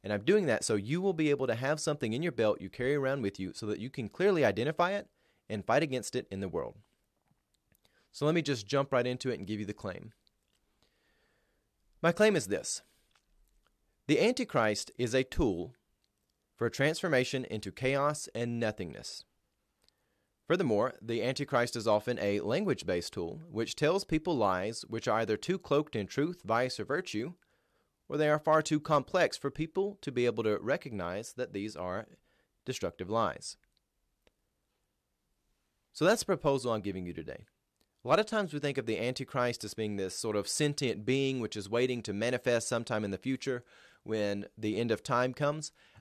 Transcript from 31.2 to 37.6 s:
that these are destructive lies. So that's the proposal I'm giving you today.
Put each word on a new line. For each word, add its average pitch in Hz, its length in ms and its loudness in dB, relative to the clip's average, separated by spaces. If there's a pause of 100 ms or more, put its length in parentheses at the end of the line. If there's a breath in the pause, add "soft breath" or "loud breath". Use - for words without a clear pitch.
that 107 200 -6
these 101 220 -6
are 90 320 -6 (580)
destructive 92 420 -6
lies. 104 480 -2 (2500)
So 151 120 0
that's 220 160 4
the - 40 -6
proposal 135 480 2
I'm 107 80 0
giving 92 240 -4
you 87 80 -8
today. 80 320 -12 (580)